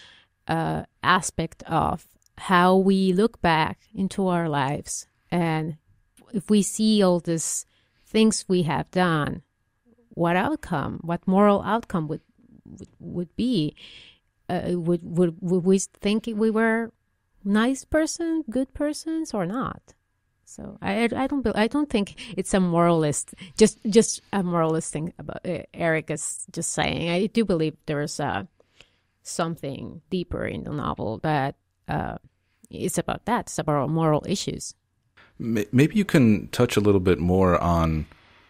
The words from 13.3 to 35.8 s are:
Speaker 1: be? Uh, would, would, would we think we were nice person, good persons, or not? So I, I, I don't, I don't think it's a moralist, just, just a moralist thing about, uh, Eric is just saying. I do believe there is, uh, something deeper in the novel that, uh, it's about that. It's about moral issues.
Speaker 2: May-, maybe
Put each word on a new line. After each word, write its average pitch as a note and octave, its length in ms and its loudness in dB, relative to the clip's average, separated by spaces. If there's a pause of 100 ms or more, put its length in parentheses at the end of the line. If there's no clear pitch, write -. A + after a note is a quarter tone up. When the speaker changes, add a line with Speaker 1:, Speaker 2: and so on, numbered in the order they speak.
Speaker 1:
be? G3 400 0 (760)
Uh, F3 220 -2
would, F3 320 0
would, F3 360 0
would F3+ 240 0
we F#3+ 160 4
think - 480 -4
we A3 240 0
were A3+ 400 0 (540)
nice A3 400 0
person, D#4+ 640 0
good C4 240 -2
persons, D#4+ 600 -4
or G3 120 -2
not? - 480 -6 (500)
So - 380 -16
I, G3 220 -2
I, A#3 200 -2
I C4+ 40 0
don't, C#4 280 -2
I G#3+ 120 2
don't C#4+ 220 -2
think G3+ 260 -2 (220)
it's - 160 -4
a G3+ 60 2
moralist, E3+ 760 2 (240)
just, - 280 4
just A3 360 4 (120)
a G3+ 100 0
moralist E3 480 0
thing D#3+ 260 -6
about, - 300 -12
uh, E3+ 120 -4 (140)
Eric D#3+ 380 -2
is - 400 -8
just - 220 -6
saying. - 360 -2
I F3+ 180 0
do A3+ 180 0
believe D#3+ 400 0
there D3 160 -4
is, D3 180 -6
uh, G#2+ 240 -4 (800)
something D#3+ 840 -8
deeper - 360 -4
in - 200 -6
the - 60 -8
novel A2+ 480 -6
that, D3 360 -2 (320)
uh, - 300 -4 (520)
it's - 280 -6
about - 280 -4
that. A3 200 -2
It's - 140 -8
about D3 300 0
moral D#3 380 0
issues. - 480 -6 (640)
Speaker 2:
May-, A2+ 320 -2
maybe C#3 240 4